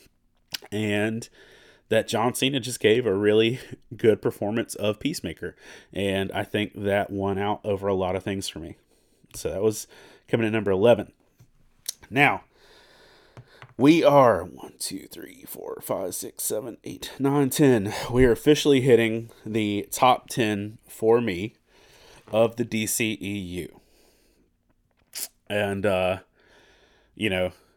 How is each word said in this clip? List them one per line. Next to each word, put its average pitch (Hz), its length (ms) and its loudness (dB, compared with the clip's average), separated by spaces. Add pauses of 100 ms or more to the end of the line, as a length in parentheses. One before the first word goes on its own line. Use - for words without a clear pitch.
(720)
and 107 580 -4 (600)
that 110 200 2
John 117 260 -2
Cena 135 240 -2
just 120 220 -8
gave 113 260 2
a 95 80 2
really 110 460 2 (360)
good 104 240 2
performance 110 540 -4
of 104 240 -4
Peacemaker, 90 560 -8 (380)
and 98 400 -2
I 101 100 -4
think 104 320 -4
that 98 360 -2
won 98 280 -4
out 101 240 -4
over 98 240 -4
a 101 80 0
lot 92 220 -2
of 92 80 -8
things 98 240 -6
for - 100 -12
me. 80 180 -14 (580)
So - 160 -8
that 92 120 -4
was 110 240 0 (400)
coming 117 200 -2
at 107 60 -2
number 101 200 -2
eleven. 104 400 4 (1000)
Now, 127 320 2 (1400)
we 151 240 6
are 131 400 6
one, - 380 -16
two, 90 260 -10
three, - 400 -18
four, - 340 -12
five, 92 360 -6
six, - 260 -12
seven, 110 400 -6
eight, - 380 -14
nine, 139 300 2
ten. 120 440 4 (160)
We 123 140 4
are 117 80 6
officially 143 480 2
hitting 113 500 2 (140)
the 104 480 -2
top - 360 2
ten 107 500 -4 (100)
for 113 320 2
me 104 340 -6 (800)
of 113 240 2
the 120 80 -4
D 110 220 -4
C 110 360 -2
E 101 160 -8
U. 90 420 -10 (1700)
And, 101 380 -4
uh, 92 320 0 (960)
you 107 160 -2
know, 92 220 -2 (240)